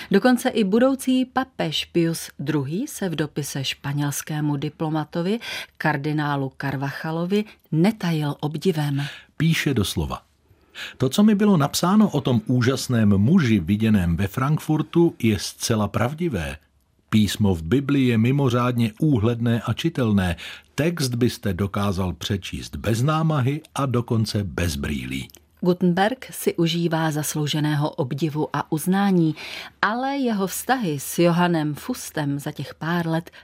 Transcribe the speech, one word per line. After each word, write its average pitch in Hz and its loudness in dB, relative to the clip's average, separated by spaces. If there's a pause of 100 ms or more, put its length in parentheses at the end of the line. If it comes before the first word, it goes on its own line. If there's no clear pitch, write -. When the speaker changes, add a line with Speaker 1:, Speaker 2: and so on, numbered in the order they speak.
(100)
Speaker 1:
Dokonce 247 4
i 226 0
budoucí 254 2
papež 254 -4
Pius 165 -2
druhý 151 -4
se - -6
v 160 -4
dopise 147 -6
španělskému 147 -4
diplomatovi, 156 -4 (400)
kardinálu 147 -2
Carvajalovi, 160 -4 (280)
netajil 160 0
obdivem. 147 -2 (320)
Speaker 2:
Píše 156 2
doslova: 85 -2 (760)
„To, 131 2
co 202 2
mi 214 6
bylo 202 4
napsáno 180 2
o 143 -2
tom 123 2
úžasném 120 2
muži 117 4
viděném 98 2
ve 95 0
Frankfurtu, 151 0
je 107 2
zcela - -2
pravdivé. 117 -2 (540)
Písmo 104 4
v 80 -6
Bibli 135 2
je 120 4
mimořádně 123 2
úhledné 117 2
a 113 -2
čitelné. 107 0 (380)
Text 151 -2
byste 117 0
dokázal 95 -2
přečíst - -8
bez 107 -2
námahy 156 0 (140)
a 143 -4
dokonce 113 0
bez 87 -2
brýlí.“ 67 -6 (320)
Speaker 1:
Gutenberg 180 0
si - -4
užívá 165 0
zaslouženého 151 -2
obdivu 147 -2
a - -4
uznání, 180 2 (480)
ale 254 -2
jeho 226 0
vztahy 185 -2
s - -10
Johannem 170 4
Fustem 143 -4
za 147 -6
těch - -10
pár 170 -2
let 165 -2 (140)